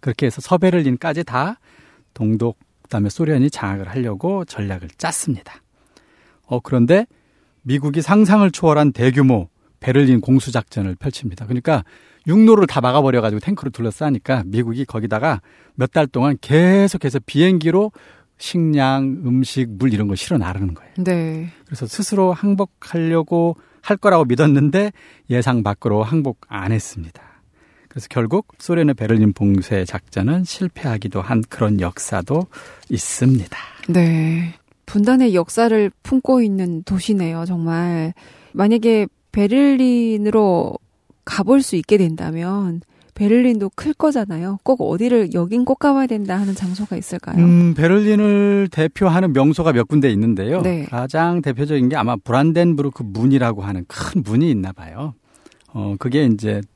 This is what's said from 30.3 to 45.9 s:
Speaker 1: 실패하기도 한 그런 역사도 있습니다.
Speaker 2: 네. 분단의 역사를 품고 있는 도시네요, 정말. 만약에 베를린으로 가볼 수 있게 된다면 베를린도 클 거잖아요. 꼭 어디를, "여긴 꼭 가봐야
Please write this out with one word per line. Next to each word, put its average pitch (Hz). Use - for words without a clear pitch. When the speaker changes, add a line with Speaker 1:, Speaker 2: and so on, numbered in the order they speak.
Speaker 1:
실패하기도 117
한 113
그런 104
역사도 104
있습니다. 123
Speaker 2:
네. 165
분단의 240
역사를 214
품고 262
있는 185
도시네요, 180
정말. 170
만약에 214
베를린으로 220
가볼 226
수 190
있게 170
된다면 170
베를린도 220
클 302
거잖아요. 202
꼭 254
어디를, 220
"여긴 190
꼭 262
가봐야 277